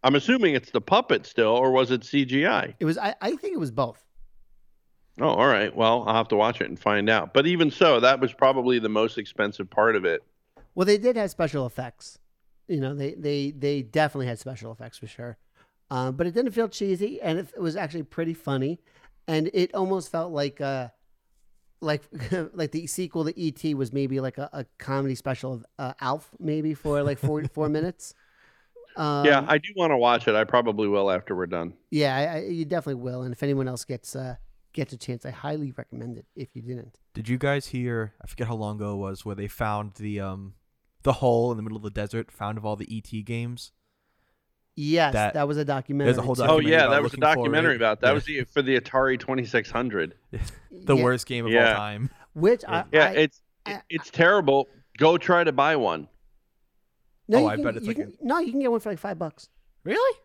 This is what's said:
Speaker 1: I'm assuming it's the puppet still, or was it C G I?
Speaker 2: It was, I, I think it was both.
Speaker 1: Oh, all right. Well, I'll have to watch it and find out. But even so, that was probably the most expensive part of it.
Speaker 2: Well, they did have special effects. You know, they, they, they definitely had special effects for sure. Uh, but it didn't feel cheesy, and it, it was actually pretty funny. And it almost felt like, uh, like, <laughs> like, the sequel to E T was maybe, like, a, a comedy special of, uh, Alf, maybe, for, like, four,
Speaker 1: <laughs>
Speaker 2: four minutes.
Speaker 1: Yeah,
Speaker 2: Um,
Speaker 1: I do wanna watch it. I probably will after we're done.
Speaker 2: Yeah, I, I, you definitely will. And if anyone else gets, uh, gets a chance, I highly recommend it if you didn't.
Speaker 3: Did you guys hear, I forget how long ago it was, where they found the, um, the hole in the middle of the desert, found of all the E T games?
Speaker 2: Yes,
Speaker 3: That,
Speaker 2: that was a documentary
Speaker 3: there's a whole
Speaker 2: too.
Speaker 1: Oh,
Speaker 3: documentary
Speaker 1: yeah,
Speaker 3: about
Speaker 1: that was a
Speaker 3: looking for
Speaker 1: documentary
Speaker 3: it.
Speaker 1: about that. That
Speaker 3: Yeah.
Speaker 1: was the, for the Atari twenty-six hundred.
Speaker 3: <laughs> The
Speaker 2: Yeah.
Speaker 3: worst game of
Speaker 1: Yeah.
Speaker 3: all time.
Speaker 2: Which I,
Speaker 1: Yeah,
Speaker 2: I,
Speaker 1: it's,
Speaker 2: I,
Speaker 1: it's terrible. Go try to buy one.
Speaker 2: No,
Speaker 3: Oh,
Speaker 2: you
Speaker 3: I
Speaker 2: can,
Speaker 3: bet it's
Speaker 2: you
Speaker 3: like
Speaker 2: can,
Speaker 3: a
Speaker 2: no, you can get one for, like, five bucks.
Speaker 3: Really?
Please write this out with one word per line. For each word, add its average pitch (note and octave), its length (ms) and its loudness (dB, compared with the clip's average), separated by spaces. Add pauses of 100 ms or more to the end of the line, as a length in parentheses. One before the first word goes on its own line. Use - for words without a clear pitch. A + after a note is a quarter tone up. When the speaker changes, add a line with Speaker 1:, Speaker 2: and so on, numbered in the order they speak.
Speaker 1:
I'm C3 120 4
assuming F#3+ 400 4
it's - 160 -2
the A#2+ 100 0
puppet - 460 2
still, A2 280 2
or C3 160 4
was C3 200 4
it B2+ 140 -2
C C#3 200 0
G C3+ 220 0
I? - 340 0
Speaker 2:
It - 40 -2
was, D#3+ 140 0
I, G#3 220 -4
I C4 160 -4
think F#4+ 180 -8
it C4+ 60 -4
was C#3+ 100 -4
both. A#2 320 -6 (1200)
Speaker 1:
Oh, D3+ 80 2
all B2 180 4
right. G#2+ 300 2
Well, A2+ 300 2
I'll A2 80 0
have A2+ 140 2
to A2 80 2
watch A2 260 2
it - 60 -4
and - 100 -12
find G#2 320 2
out. G#2+ 240 0
But C#3 120 6
even E3 240 4
so, C#3+ 300 6
that C3 180 6
was B2+ 140 0
probably B2+ 460 4
the A2 100 0
most A2 300 0
expensive G2+ 500 -4
part A2 260 4
of F#2 120 0
it. E2 160 0 (520)
Speaker 2:
Well, F#3 120 0
they G#3 100 6
did A#3 200 0
have G3+ 140 -2
special D3 360 -2
effects. - 520 -12 (480)
You D#3 140 -4
know, C3+ 140 -4
they, C#3 180 -4
they, C#3+ 380 -2
they C#3+ 320 -2
definitely C#3 440 0
had A#2 120 -6
special A#2 340 -14
effects A#2 240 -18
for A#2+ 100 -16
sure. A#2+ 300 -16 (540)
Uh, C3 220 -2
but E3 140 -2
it F3 60 -4
didn't A#3 200 0
feel A3+ 160 0
cheesy, G3 520 -4
and E3 180 -2
it, F#3+ 160 -8
it - 60 -12
was E3 160 -2
actually E3 280 -6
pretty E3 280 -6
funny. C#3+ 480 -4 (480)
And D#3 240 0
it F3+ 220 0
almost F#3+ 360 -2
felt E3+ 220 -4
like, C#3+ 300 -4
uh, C3+ 260 -4 (960)
like, D3+ 200 -2 (280)
<laughs> F3 240 -4
like, D#3+ 160 -4
the D#3 160 -6
sequel D#3+ 400 -4
to E3 120 -6
E E3 140 -2
T D#3 220 -4
was C3 180 -2
maybe, C3+ 280 -2
like, C3 180 -6
a, C#3+ 140 -8
a C#3+ 140 -10 (120)
comedy C3+ 360 -2
special C3 380 -6
of, A#2 140 -12 (120)
uh, C3+ 220 -8
Alf, C#3 380 -4
maybe, D#3 340 -2
for, C#3+ 300 -2
like, C#3+ 160 -2
four, D3+ 260 -2
Speaker 1:
<laughs> C#3 80 -6
Speaker 2:
four D#3 160 -2
minutes. D#3 460 -4 (840)
Speaker 1:
Yeah, D3 420 2
Speaker 2:
Um, C#3 100 -2
Speaker 1:
I D3+ 100 4
do E3 180 -6
wanna D#3+ 220 2
watch A#2+ 300 4
it. A2 60 4
I G#2+ 100 4
probably A2 440 2
will G2 220 2
after F2+ 240 -2
we're F2+ 120 -4
done. E2+ 280 -6 (160)
Speaker 2:
Yeah, D3 260 0
I, C#3 80 0
I, D#3+ 200 -4
you E3 200 -6
definitely C#3+ 380 -6
will. B2+ 200 -8
And B2+ 100 -8
if - 100 -8
anyone C3+ 260 0
else B2+ 160 -8
gets, - 300 -12
uh, C3 220 -10 (360)
gets D3 200 -6
a B2 60 -14
chance, B2 280 -10
I C3 40 -10
highly D3 420 -8
recommend A#2+ 460 -14
it - 80 -20 (100)
if C3+ 180 -12
you A#2+ 80 -12
didn't. A#2 360 -14 (160)
Speaker 3:
Did G#2+ 140 -8
you B2 100 0
guys C#3+ 280 -2
hear, A#2+ 460 -4 (100)
I - 40 -18
forget A#2 220 -8
how A#2 60 -4
long G#2+ 220 -6
ago G#2 160 -6
it G2+ 60 -6
was, G2 260 -8
where G#2 100 -8
they G2+ 140 -8
found G#2 460 -6
the, G#2 260 -8
um, G2 340 -10 (500)
the C3+ 100 4
hole A#2+ 360 2
in A#2 60 -4
the G#2+ 60 -8
middle G#2+ 140 -8
of G#2 60 -10
the G#2 80 -8
desert, G#2 400 -6
found G#2+ 280 -8
of G#2+ 80 -12
all G#2+ 100 -4
the G#2 180 -10
E A2 60 -6
T A2 220 -10
games? A#2 500 -8 (1040)
Speaker 2:
Yes, D3+ 380 2
Speaker 3:
That, G#2+ 220 2
Speaker 2:
that D3 120 0
was D3 120 -2
a D3 80 -2
documentary C#3 480 0
Speaker 3:
there's B2 80 -2
a B2 40 -4
whole B2+ 80 0
Speaker 2:
too. B2 100 -2
Speaker 1:
Oh, D#3 160 6
Speaker 3:
documentary D3+ 120 2
Speaker 1:
yeah, D#3+ 120 6
Speaker 3:
about B2 80 4
Speaker 1:
that D3 100 4
was - 100 -2
a - 40 -12
Speaker 3:
looking C3 40 -4
for D3+ 160 6
Speaker 1:
documentary C#3 360 2
Speaker 3:
it. B2 40 0
Speaker 1:
about A2 240 2
that. B2 60 4
That C3 40 8
Speaker 3:
Yeah. C#3+ 40 4
Speaker 1:
was D3 100 -2
the, C#3+ 200 -4
for - 180 0
the B2+ 180 4
Atari C3 380 0
twenty-six B2 520 -2
hundred. G#2 440 -2 (180)
Speaker 3:
<laughs> A#2 80 -8 (300)
The - 260 2
Speaker 2:
Yeah. B2 80 4
Speaker 3:
worst B2 220 2
game A#2+ 180 -4
of A2+ 80 0
Speaker 1:
Yeah. A#2 200 6
Speaker 3:
all G#2 40 2
time. G#2 340 -4 (220)
Speaker 2:
Which G3 340 2
I, F3 240 -4
Speaker 1:
Yeah, D3+ 140 8
Speaker 2:
I, - 80 4
Speaker 1:
it's, D3+ 300 0 (240)
Speaker 2:
I, G3+ 240 -10
Speaker 1:
it's E3 200 -8
terrible. E3 580 4 (280)
Go D#3+ 220 6
try E3+ 260 4
to D#3 80 2
buy C#3+ 240 4
one. E2 320 -2 (1200)
Speaker 2:
No, G#3+ 100 6
Speaker 3:
Oh, - 40 8
Speaker 2:
you - 60 4
Speaker 3:
I G#3+ 80 0
Speaker 2:
can, D4 80 -4
Speaker 3:
bet A#3 120 -2
it's A3+ 100 -8
Speaker 2:
you - 20 -4
Speaker 3:
like A3+ 100 -4
Speaker 2:
can, - 220 -10
Speaker 3:
a D4+ 60 -10
Speaker 2:
no, D4 120 2
you E4 120 -2
can C4+ 100 -2
get C4 100 0
one A#3 100 0
for, G#3+ 80 -8
like, F#3 100 -6
five G3 200 -8
bucks. E3 300 -10 (360)
Speaker 3:
Really? A4 400 0